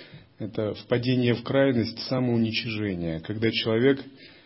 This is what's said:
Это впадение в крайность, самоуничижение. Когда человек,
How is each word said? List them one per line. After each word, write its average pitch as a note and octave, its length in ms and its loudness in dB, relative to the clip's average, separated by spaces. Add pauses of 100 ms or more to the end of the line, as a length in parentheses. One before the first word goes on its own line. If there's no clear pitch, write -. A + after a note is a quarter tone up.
(400)
Это G#2+ 340 -4
впадение B2 600 2
в A2 100 -4
крайность, B2+ 600 2
самоуничижение. A2 1160 -2
Когда G#2+ 320 -2
человек, A#2 500 2 (440)